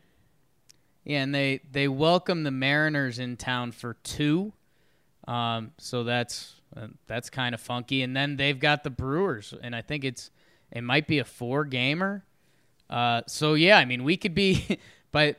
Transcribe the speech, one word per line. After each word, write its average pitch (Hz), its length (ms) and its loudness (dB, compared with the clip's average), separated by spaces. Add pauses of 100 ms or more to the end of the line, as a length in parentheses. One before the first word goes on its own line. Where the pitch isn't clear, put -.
(1040)
Yeah, 143 180 -2
and 139 120 -2
they, 135 260 0 (100)
they 139 180 0
welcome 160 560 2
the 139 60 -2
Mariners 139 680 0
in 123 180 -8
town 123 360 -4
for 117 300 -10
two. 160 500 0 (720)
Um, 117 520 -2
so 120 260 -6
that's, 120 500 -4 (220)
uh, 110 120 -14 (180)
that's 117 240 -8
kinda 120 280 -4
funky. 123 440 -2
And 127 140 -2
then 143 200 0
they've 139 220 0
got 147 240 2
the 143 80 -6
Brewers, 131 720 -4
and 120 140 -10
I 113 60 -8
think 147 220 -6
it's, - 260 -6 (420)
it 117 100 -8
might 135 240 2
be 156 120 2
a 120 60 0
four-gamer. 143 1000 -2 (640)
Uh, 120 360 0
so, 156 280 0
yeah, 175 240 8
I 143 60 6
mean, 123 200 -4
we 151 120 2
could 175 180 -4
be, 190 440 2 (180)
<laughs> - 160 -20
by, 147 260 2